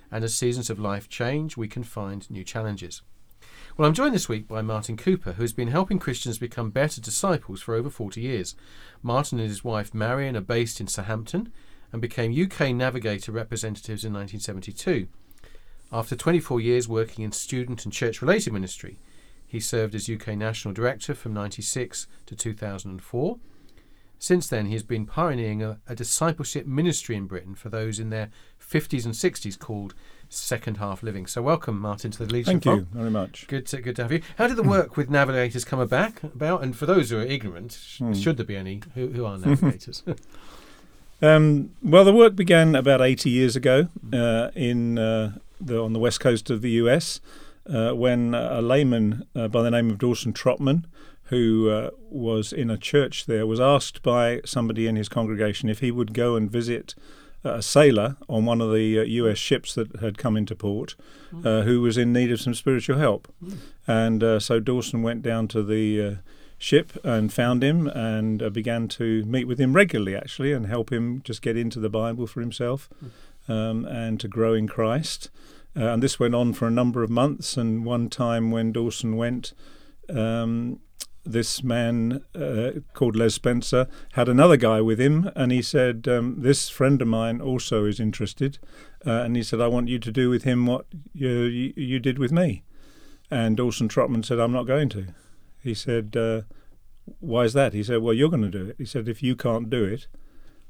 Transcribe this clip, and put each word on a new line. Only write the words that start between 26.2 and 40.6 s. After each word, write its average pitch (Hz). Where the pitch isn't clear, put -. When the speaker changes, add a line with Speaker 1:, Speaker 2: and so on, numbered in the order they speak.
Speaker 1:
ministry 143
in 98
Britain 95
for -
those 110
in 113
their 110
fifties 147
and 113
sixties 113
called 101
Second -
Half 101
Living. 98
So 120
welcome, 139
Martin, 104
to 110
the 107
Leadership 123
Speaker 2:
Thank -
you 104
Speaker 1:
File. -
Speaker 2:
very 113
much. 101
Speaker 1:
Good 135
to, 135
good 120
to 123
have 117
you. 160
How 233
did 254
the 226
work 196
with 139
Navigators 131
come 135
about? 143
About, 151
and 131
for 147
those 160
who 113
are 107
ignorant, 113
sh- -
Speaker 2:
Hmm. 117
Speaker 1:
should 113
there 110
be 104
any, 95
who, 127
who 120
are 98
Navigators? 139
<laughs> 165